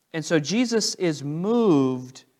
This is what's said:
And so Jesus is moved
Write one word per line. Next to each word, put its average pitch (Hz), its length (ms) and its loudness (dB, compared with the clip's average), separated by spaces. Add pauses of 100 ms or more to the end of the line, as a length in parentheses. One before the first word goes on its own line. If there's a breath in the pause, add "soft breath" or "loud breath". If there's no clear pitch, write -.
(140)
And 160 100 -4
so 165 160 2
Jesus 226 560 0
is 156 260 -2
moved 147 1000 0 (160)